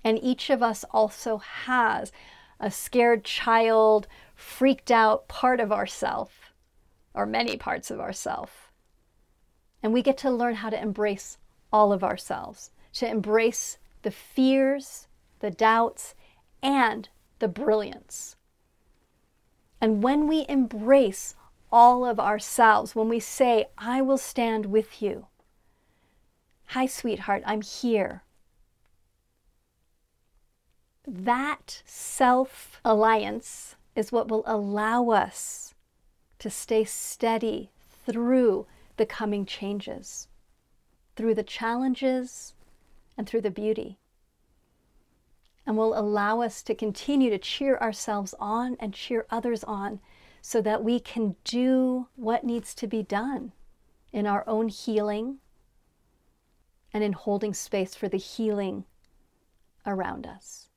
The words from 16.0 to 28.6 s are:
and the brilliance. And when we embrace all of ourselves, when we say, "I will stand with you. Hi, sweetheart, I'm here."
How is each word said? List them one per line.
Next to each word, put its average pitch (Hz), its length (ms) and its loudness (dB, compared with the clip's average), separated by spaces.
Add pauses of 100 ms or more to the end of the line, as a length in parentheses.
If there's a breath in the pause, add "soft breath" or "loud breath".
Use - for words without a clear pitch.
and 240 460 2 (300)
the 220 100 0
brilliance. - 880 -2 (1400)
And 220 220 2
when 285 260 2
we 311 200 2
embrace 247 880 2 (340 soft breath)
all 247 360 8
of 226 140 0
ourselves, 214 760 4
when 220 140 0
we 233 100 0
say, 233 460 2 (120)
"I 240 240 -4
will 262 180 2
stand 226 480 -2
with 214 340 0
you. 208 260 -6 (1400)
Hi, 262 180 -2
sweetheart, 214 600 -4
I'm 214 160 -4
here." 214 640 -2 (2750)